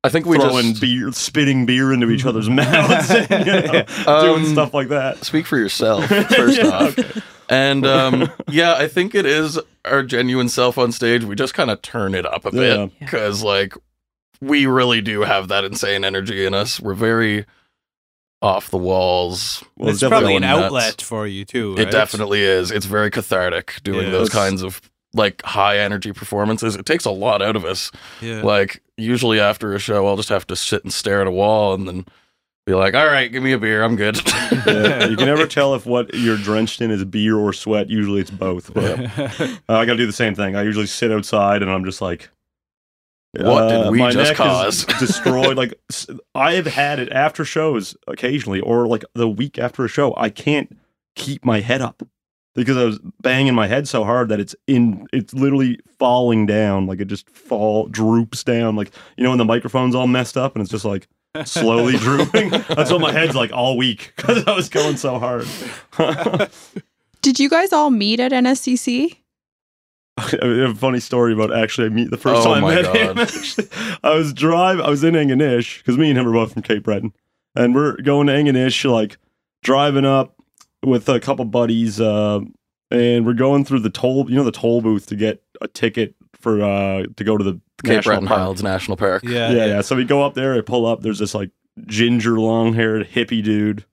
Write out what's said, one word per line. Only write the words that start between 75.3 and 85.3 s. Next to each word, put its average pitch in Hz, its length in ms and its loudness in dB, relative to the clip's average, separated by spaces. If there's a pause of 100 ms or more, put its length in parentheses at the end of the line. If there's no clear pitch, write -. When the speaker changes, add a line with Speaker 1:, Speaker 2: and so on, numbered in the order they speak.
Speaker 2:
'cause 123 140 2
me 156 100 4
and 127 100 4
him 127 80 2
are 117 60 2
both 113 220 2
from 110 80 -6
Cape 104 220 -2
Breton, 107 280 -2 (420)
and 123 200 2
we're 143 260 2
going 143 280 2
to 139 40 4
Anganish, 131 580 2
like, 110 280 0 (440)
driving 139 440 2
up 135 280 2 (500)
with 123 240 2
a 123 120 2
couple 131 240 -2
buddies, 113 560 0
uh, 104 400 2 (500)
and 120 360 4
we're 120 80 2
going 139 300 4
through 135 160 0
the 107 100 -2
toll, 131 400 0
you 127 60 2
know, 143 80 2
the 110 80 0
toll 117 280 0
booth 110 280 0
to 107 80 -6
get 107 260 -2 (180)